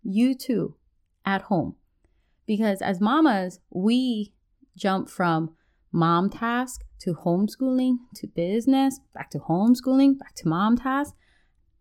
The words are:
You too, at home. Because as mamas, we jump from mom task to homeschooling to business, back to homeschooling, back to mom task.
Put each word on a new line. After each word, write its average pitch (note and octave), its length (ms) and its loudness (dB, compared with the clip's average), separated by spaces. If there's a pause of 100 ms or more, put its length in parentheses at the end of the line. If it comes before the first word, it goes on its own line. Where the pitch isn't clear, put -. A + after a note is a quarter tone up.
You A#3 300 0
too, F#3 420 -4 (500)
at G3 180 -2
home. - 320 -2 (680)
Because G#3 360 0
as F#3 200 -2
mamas, G#3+ 580 2 (100)
we A3 640 -2 (420)
jump F#3+ 340 -2
from E3 460 -2 (360)
mom E3+ 380 2
task A#3+ 560 -6 (140)
to F3 140 -6
homeschooling B3+ 840 0 (180)
to - 120 -12
business, C4+ 720 0 (140)
back - 180 -14
to D3 80 -8
homeschooling, B3+ 800 2
back - 180 -20
to - 120 -8
mom G3+ 300 2
task. C4+ 380 -4 (640)